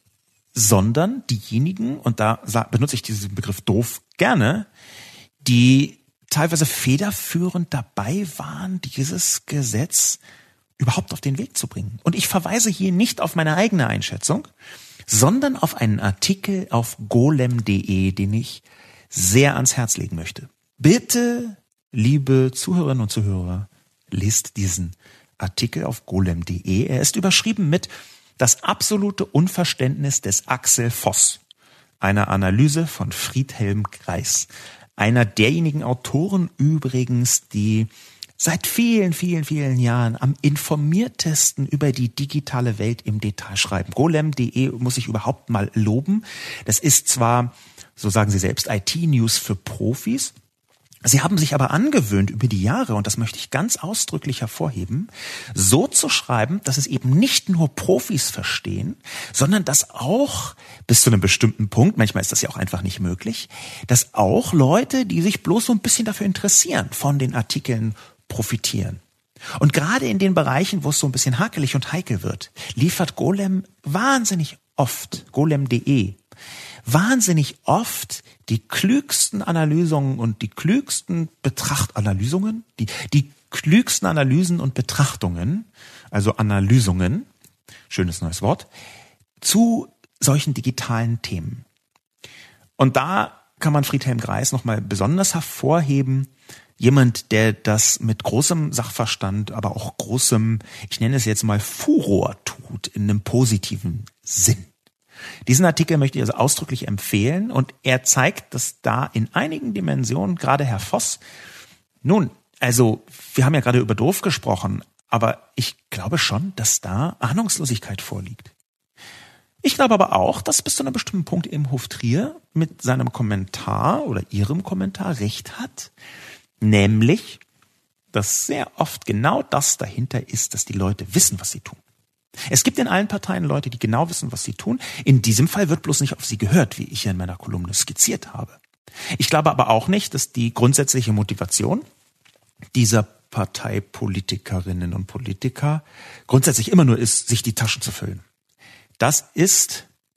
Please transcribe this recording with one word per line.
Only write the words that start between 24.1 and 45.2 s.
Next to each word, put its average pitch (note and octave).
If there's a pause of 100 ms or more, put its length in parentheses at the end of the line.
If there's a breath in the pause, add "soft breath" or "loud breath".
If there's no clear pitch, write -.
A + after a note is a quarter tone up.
diesen F#2 (420 soft breath)
Artikel A2+
auf -
golem F2
punkt F2
de. F#2
Er B2+
ist -
überschrieben G3
mit E3 (480 loud breath)
Das -
absolute G3
Unverständnis C#3+
des -
Axel A#2+
Voss, - (580 soft breath)
einer G2+
Analyse A#2
von -
Friedhelm G#2+
Greis. - (480 loud breath)
Einer A#2
derjenigen D3
Autoren E3+
übrigens, B2+
die G#2+ (500 loud breath)
seit -
vielen, A3+
vielen, E3+
vielen C#3+
Jahren A#2+
am C#3
informiertesten D3+
über C#3+
die B2
digitale B2+
Welt A2+
im G#2+
Detail G2+
schreiben. -
Golem D#3
punkt C#3
de B2+
muss B2
ich A#2+
überhaupt A2+